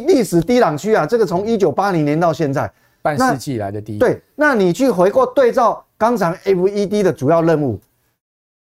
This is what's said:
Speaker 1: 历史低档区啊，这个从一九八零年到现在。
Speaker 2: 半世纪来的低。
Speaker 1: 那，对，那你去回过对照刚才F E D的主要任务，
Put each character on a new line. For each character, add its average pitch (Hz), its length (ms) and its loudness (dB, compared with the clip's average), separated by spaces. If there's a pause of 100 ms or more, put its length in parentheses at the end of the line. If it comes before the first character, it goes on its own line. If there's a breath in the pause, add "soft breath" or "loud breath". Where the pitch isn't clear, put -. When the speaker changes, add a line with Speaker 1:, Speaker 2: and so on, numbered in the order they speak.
Speaker 1:
历 285 160 4
史 170 180 0
低 240 200 2
档 160 180 2
区 208 160 0
啊， 175 100 2
这 226 140 0
个 220 80 2
从 175 180 -4
一 226 140 0
九 180 140 2
八 202 180 -2
零 165 140 0
年 147 140 0
到 170 140 2
现 147 200 -2
在。 131 200 -4 (300)
Speaker 2:
半 151 160 -2
世 254 180 0
纪 127 220 -8
来 101 140 -6
的 104 80 -8
低。 107 140 -10
Speaker 1:
那， 104 40 -8
对， 165 240 -4 (140)
那 294 180 0
你 185 180 2
去 254 160 0
回 185 220 2
过 254 160 2
对 254 240 2
照 220 340 0 (140)
刚 233 180 0
才 185 140 -2 (140)
F 190 240 2
E 202 180 -2
D 208 160 -2
的 180 100 2
主 - 160 -4
要 165 140 2
任 160 180 2
务， 123 200 -4 (880)